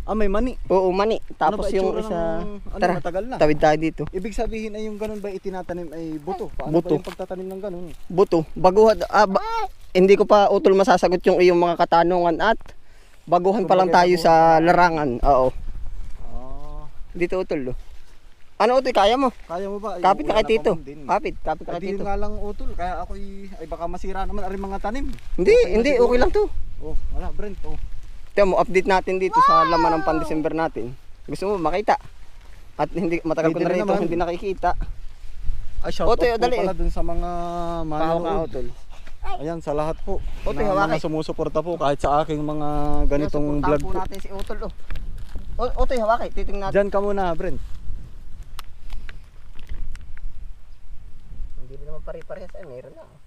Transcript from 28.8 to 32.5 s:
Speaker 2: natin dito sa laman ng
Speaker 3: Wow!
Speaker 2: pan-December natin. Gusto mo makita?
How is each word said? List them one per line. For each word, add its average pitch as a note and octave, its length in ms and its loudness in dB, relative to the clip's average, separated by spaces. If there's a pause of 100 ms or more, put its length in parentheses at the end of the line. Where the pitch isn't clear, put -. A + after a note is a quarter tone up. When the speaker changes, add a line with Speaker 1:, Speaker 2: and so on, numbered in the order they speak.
Speaker 2:
natin F#3+ 300 2
dito F#3 220 -2
sa - 240 6
laman E3 280 2
ng D#3+ 100 0
Speaker 3:
Wow! D#3 60 -2
Speaker 2:
pan-December D#3 460 -2
natin. C3+ 400 -4 (300)
Gusto C#3+ 240 -8
mo G#3 120 -2
makita? F3+ 380 0 (800)